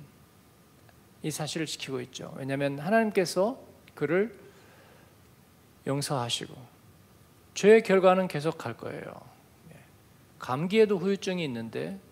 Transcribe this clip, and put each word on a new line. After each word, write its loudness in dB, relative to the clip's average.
이 -4
사실을 -6
지키고 -8
있죠. -14
왜냐하면 -4
하나님께서 2
그를 -2
용서하시고 -4
죄의 8
결과는 6
계속 -4
갈 -8
거예요. -12
예, -20
감기에도 2
후유증이 -2
있는데 -6